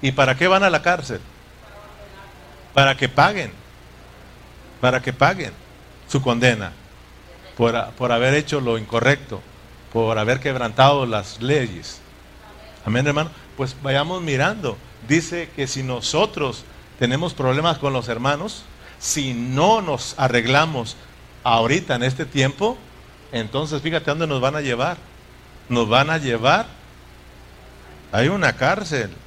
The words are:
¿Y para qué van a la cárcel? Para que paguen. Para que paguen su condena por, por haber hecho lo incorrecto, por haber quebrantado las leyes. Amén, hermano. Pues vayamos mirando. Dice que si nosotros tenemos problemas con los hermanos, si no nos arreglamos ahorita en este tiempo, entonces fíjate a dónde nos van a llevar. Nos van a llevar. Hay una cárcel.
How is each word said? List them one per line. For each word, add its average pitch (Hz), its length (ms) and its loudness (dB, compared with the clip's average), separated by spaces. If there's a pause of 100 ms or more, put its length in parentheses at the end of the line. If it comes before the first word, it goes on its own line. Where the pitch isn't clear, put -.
¿Y 135 120 0
para 131 240 4
qué 175 100 2
van 190 160 4
a 196 60 6
la 156 120 2
cárcel? 151 380 -2 (1500)
Para 135 220 4
que 131 140 -2
paguen. 160 420 2 (1300)
Para 123 220 2
que 127 100 -4
paguen 143 400 2 (560)
su 139 140 0
condena 117 500 2 (840)
por, 117 340 0
por 123 220 -2
haber 127 200 2
hecho 151 280 -2
lo 117 160 0
incorrecto, 117 640 -2 (500)
por 113 260 0
haber 117 220 0
quebrantado 131 680 2
las 107 360 -6
leyes. 117 580 -4 (840)
Amén, 120 200 0
hermano. 147 240 0 (280)
Pues 131 260 -4
vayamos 147 380 0
mirando. 156 560 -2 (320)
Dice 165 440 0
que 139 140 -4
si 131 160 -6
nosotros 131 800 -2 (340)
tenemos 135 360 0
problemas 143 440 0
con 139 140 -2
los 123 160 -4
hermanos, 143 560 -4 (360)
si 135 340 -4
no 135 480 2
nos 151 360 -6
arreglamos 131 800 2 (480)
ahorita 123 520 2
en 120 80 -2
este 131 220 -2
tiempo, 143 520 0 (540)
entonces 135 500 -4
fíjate 156 300 -2
a - 20 0
dónde 160 140 -2
nos 139 140 -2
van 135 140 2
a 151 60 -4
llevar. 139 360 -2 (680)
Nos 120 220 0
van 135 220 4
a 160 80 0
llevar. 135 480 2 (1400)
Hay 113 160 2
una 170 260 2
cárcel. 151 560 -2 (180)